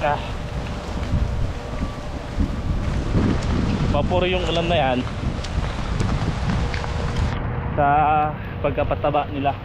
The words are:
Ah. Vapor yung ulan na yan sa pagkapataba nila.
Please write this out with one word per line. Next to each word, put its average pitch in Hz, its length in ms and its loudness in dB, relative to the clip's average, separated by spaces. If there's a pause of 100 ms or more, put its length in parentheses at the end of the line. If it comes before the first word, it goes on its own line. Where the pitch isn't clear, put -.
Ah. 147 160 2 (3750)
Vapor 180 400 4
yung 180 160 2
ulan 170 240 2
na 170 80 4
yan 131 220 4 (2750)
sa 147 120 4 (760)
pagkapataba 143 720 0
nila. 139 320 0